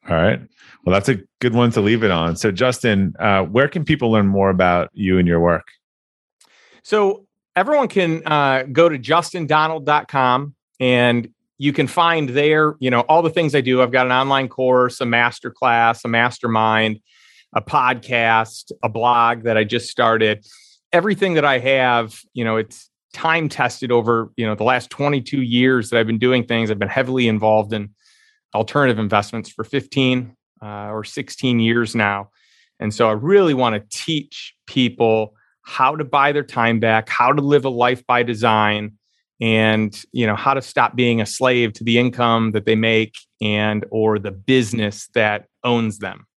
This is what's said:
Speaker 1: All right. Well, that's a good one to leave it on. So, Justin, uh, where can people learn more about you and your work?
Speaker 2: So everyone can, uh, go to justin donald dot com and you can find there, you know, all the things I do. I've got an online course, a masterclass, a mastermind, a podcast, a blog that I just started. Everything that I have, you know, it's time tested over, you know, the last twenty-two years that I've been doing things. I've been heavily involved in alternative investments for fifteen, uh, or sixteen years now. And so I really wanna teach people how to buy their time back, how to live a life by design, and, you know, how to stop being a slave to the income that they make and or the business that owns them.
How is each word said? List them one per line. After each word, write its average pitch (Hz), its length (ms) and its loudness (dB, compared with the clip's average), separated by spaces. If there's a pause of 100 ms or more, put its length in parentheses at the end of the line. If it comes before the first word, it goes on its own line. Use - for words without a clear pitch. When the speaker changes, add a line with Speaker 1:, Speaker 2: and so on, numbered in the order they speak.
Speaker 1:
All 85 60 0
right. 80 240 2 (440)
Well, 90 100 2
that's 101 160 2
a 110 100 0 (200)
good 120 160 0
one 120 160 4
to 117 100 0
leave 110 220 2
it 101 80 2
on. 82 240 0
So, 107 160 -2
Justin, 104 680 0
uh, 98 240 2
where 117 240 0
can 156 180 -6
people 127 260 0
learn 104 160 2
more 98 220 2
about 90 440 2
you 92 240 0
and 90 100 2
your 85 120 2
work? 85 280 0 (1160)
Speaker 2:
So 208 420 0 (300)
everyone 254 320 2
can, 165 400 0
uh, 135 440 2
go 165 160 4
to 147 120 0
justin 160 480 -2
donald 156 380 0
dot 147 220 0
com 135 460 0 (260)
and 120 500 2 (280)
you 143 160 -2
can - 140 0
find 165 420 0
there, 151 500 2
you 127 120 0
know, 120 100 2
all 165 220 4
the 156 80 0
things 160 240 0
I 139 60 2
do. 127 200 2
I've 120 100 2
got 127 140 2
an 127 60 -2
online 135 380 0
course, 127 520 0
a 127 40 -2
masterclass, 120 1000 0
a - 20 -4
mastermind, 110 920 0 (540)
a - 80 -2
podcast, 117 1080 -2 (120)
a 117 60 -2
blog 117 540 0
that 113 140 0
I 107 60 2
just 120 260 -6
started. 113 560 0 (460)
Everything 196 440 0
that 151 100 2
I 135 140 2
have, 123 600 0 (140)
you 123 100 -6
know, 110 140 -2
it's - 340 -8 (220)
time 165 340 -2
tested 123 440 -4
over, 117 440 0
you 117 100 -4
know, 107 80 -2
the 107 120 -4
last 123 240 0
twenty-two 143 520 -4
years 123 480 0
that 117 100 0
I've 113 60 2
been 113 140 -2
doing 123 260 2
things. 113 240 -2
I've 107 80 -2
been 98 120 -4
heavily 127 400 -2
involved 107 420 0
in 104 200 -8 (600)
alternative 117 460 0
investments 104 500 -2
for - 140 -12
fifteen, 127 720 -2 (260)
uh, 104 300 -12
or 107 140 -8
sixteen 127 560 -4
years 117 340 0
now. 104 360 -2 (500)
And 107 120 -6
so 117 140 2
I 110 60 2
really 165 400 2
wanna 113 360 0
teach - 640 -8 (140)
people 113 680 0 (280)
how 139 340 0
to 151 80 -6
buy 139 300 2
their 147 100 -2
time 117 380 0
back, 110 260 0
how 123 240 0
to 147 100 0
live 139 240 2
a 135 40 0
life 123 360 0
by 120 160 0
design, 107 720 0 (480)
and, 110 580 0 (120)
you 120 160 -2
know, 104 80 0
how 139 180 -2
to 135 80 -2
stop 120 340 -2
being 120 260 0
a 104 40 -2
slave 123 480 0
to - 100 -16
the 117 140 2
income 117 540 0
that 104 140 -4
they 110 100 2
make 110 420 0 (240)
and 107 480 -2
or 110 300 -2
the 98 120 -10
business 107 840 -2
that 107 300 0 (180)
owns 113 360 -2
them. 98 380 -12